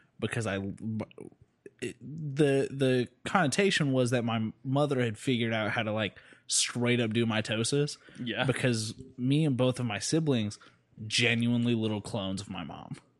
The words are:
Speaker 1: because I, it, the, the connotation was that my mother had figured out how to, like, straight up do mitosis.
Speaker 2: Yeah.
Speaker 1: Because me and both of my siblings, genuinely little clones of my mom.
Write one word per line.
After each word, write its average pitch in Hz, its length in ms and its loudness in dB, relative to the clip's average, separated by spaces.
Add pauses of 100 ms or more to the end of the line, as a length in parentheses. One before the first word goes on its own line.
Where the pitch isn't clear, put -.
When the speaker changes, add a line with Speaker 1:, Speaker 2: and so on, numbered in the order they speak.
(200)
Speaker 1:
because 110 280 -4
I, 98 100 -2 (1200)
it, 117 200 -8
the, 139 680 2
the 127 360 2 (180)
connotation 175 680 2
was 127 200 4
that 123 120 0
my 113 280 0 (120)
mother 139 380 2
had 113 160 0
figured 117 360 0
out 107 180 0
how 117 120 0
to, 107 80 -2
like, 107 260 -2 (300)
straight 120 520 2
up 113 120 0
do 117 140 2
mitosis. 117 720 0 (260)
Speaker 2:
Yeah. 117 220 -2
Speaker 1:
Because 120 480 0 (240)
me 139 280 2
and 131 120 2
both 127 220 2
of 123 60 -2
my 101 140 -4
siblings, 131 580 0 (500)
genuinely 117 680 2
little 110 260 0
clones 95 400 -6
of - 80 -12
my 92 140 -8
mom. - 320 -12 (240)